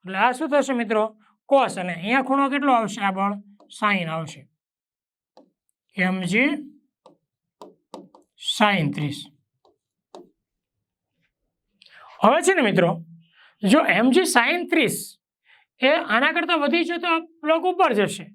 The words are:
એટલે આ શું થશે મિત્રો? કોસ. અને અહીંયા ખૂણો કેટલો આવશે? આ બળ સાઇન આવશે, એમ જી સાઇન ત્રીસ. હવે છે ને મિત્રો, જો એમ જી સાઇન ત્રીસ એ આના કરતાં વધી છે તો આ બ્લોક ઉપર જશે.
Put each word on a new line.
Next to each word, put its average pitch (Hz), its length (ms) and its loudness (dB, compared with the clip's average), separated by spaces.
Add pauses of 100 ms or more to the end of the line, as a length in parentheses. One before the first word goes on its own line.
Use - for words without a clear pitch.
એટલે 190 140 -8
આ 240 140 2
શું 254 180 -6
થશે 269 300 0
મિત્રો? 214 220 0 (460)
કોસ. 226 300 2
અને 180 160 -6
અહીંયા 233 320 -2
ખૂણો 277 240 0
કેટલો 277 240 0
આવશે? 220 280 -2
આ 196 140 -2
બળ 202 180 -2 (440)
સાઇન 190 300 -2
આવશે, 160 320 -8 (1600)
એમ 185 200 0 (140)
જી 254 200 2 (2000)
સાઇન 185 380 2
ત્રીસ. 147 240 -6 (3000)
હવે 247 220 4
છે 381 100 4
ને 320 80 2
મિત્રો, 175 280 2 (720)
જો 214 180 6 (160)
એમ 247 180 4
જી 359 220 4
સાઇન 330 340 2
ત્રીસ 269 260 0 (840)
એ 262 100 4
આના 302 460 2
કરતાં 339 260 0
વધી 320 260 0
છે 339 140 -4
તો 359 60 -4
આ 330 120 0 (220)
બ્લોક 320 300 0
ઉપર 359 260 2
જશે. 180 360 -2